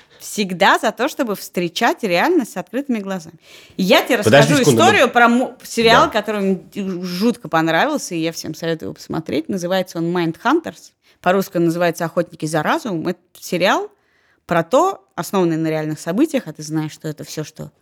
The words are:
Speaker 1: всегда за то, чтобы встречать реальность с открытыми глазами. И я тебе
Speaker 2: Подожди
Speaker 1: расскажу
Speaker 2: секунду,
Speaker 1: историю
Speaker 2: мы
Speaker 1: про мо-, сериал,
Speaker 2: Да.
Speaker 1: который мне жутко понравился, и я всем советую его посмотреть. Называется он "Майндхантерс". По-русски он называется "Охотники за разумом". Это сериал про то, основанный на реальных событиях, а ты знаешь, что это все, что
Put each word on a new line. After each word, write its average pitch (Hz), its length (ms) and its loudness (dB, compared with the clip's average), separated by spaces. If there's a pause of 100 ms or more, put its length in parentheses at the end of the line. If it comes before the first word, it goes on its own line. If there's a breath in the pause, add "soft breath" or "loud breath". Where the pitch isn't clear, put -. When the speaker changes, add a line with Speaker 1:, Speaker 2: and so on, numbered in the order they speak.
(180)
Speaker 1:
всегда 196 600 0
за 226 140 -2
то, 233 160 -2
чтобы 240 260 -4
встречать 226 680 -4
реальность 226 480 0
с - 40 -20
открытыми 226 440 -4
глазами. 190 340 -8 (420 loud breath)
И 190 60 -2
я 247 200 4
тебе 269 160 0
Speaker 2:
Подожди 247 340 6
Speaker 1:
расскажу 285 80 4
Speaker 2:
секунду, 139 200 6
Speaker 1:
историю 359 260 6
Speaker 2:
мы 247 60 -4
Speaker 1:
про 240 160 6
мо-, 240 360 0
сериал, 233 420 4
Speaker 2:
Да. 320 60 -4
Speaker 1:
который 214 280 -2
мне 190 640 -4
жутко 185 460 -2
понравился, 165 640 0
и 170 60 -4
я 160 100 -2
всем - 240 -10
советую 165 360 -6
его 156 40 -12
посмотреть. - 540 -6
Называется 185 500 -4
он 165 140 -2
"Майндхантерс". 180 800 -2 (280)
По-русски 190 360 0
он 170 80 2
называется 170 400 0
"Охотники 165 420 -4
за 156 160 -2
разумом". 196 460 -4
Это - 100 -4 (200)
сериал 226 520 -2 (560)
про 170 160 0
то, 320 420 0 (120)
основанный 175 400 0
на 160 100 -2
реальных 156 320 -4
событиях, 254 480 -2
а 156 60 -12
ты 151 100 -18
знаешь, 156 300 -4
что - 160 -12
это 151 160 -10
все, - 180 -10
что 151 380 -14